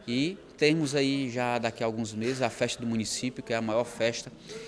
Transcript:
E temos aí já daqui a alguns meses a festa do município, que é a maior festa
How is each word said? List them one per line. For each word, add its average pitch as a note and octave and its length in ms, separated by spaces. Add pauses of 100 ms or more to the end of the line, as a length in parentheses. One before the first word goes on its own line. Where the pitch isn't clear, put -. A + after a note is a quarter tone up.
E C3+ 300 (200)
temos D3+ 380
aí C#3 360
já B2 280
daqui A2+ 240
a A#2 40
alguns A2 260
meses B2 300
a A#2 80
festa - 300
do A#2+ 60
município, A2+ 560
que - 100
é A2+ 40
a A2+ 60
maior A2+ 220
festa A#2 460 (380)